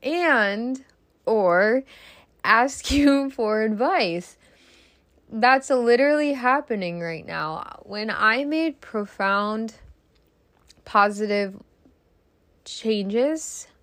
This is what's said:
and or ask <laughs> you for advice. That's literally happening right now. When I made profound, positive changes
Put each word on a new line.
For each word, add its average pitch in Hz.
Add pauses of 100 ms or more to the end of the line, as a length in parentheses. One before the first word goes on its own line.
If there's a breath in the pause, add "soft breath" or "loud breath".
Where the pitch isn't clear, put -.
and 262 (400)
or 214 (600 loud breath)
ask 240
<laughs> -
you 277
for 220
advice. 220 (960 soft breath)
That's 247
literally 277
happening 240
right 165
now. 160
When 214
I 226
made 311
profound, 208 (1080)
positive 202 (1000)
changes 220 (140)